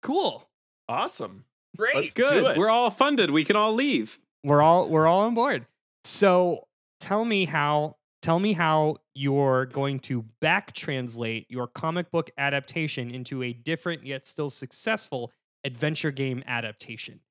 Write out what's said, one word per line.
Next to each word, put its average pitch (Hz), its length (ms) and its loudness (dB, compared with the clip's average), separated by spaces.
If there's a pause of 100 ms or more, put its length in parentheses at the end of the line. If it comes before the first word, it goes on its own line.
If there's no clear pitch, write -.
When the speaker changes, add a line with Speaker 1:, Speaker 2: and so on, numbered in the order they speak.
Speaker 1:
Cool. 269 460 -2 (400)
Speaker 2:
Awesome. 120 560 -6 (320)
Speaker 3:
Great. 233 180 0
Speaker 2:
Let's 247 200 -2
Speaker 4:
Good. 247 140 2
Speaker 2:
do 262 180 4
it. 143 120 2
Speaker 4:
We're 202 120 4
all 233 200 4
funded. 254 400 2
We 156 140 4
can 208 120 2
all 214 180 2
leave. 226 440 -2 (260)
Speaker 1:
We're 147 180 4
all, 170 260 6
we're 156 180 4
all 175 140 4
on 226 140 0
board. 226 320 -2 (380)
So 180 640 2 (340)
tell 214 240 -2
me 202 220 0
how, 147 500 0 (260)
tell 165 160 2
me 208 140 2
how 156 460 2 (160)
you're 139 520 2
going 135 340 -4
to 120 240 -4 (160)
back 170 340 0
translate 117 760 -6
your 123 160 -6
comic 165 440 -4
book 165 280 -2
adaptation 139 720 -4
into 127 320 -8
a 123 100 -6
different 156 540 -6
yet 135 200 -10
still 147 240 -6
successful 135 840 -8 (320)
adventure 151 460 -4
game 135 360 -4
adaptation. 117 720 -10 (100)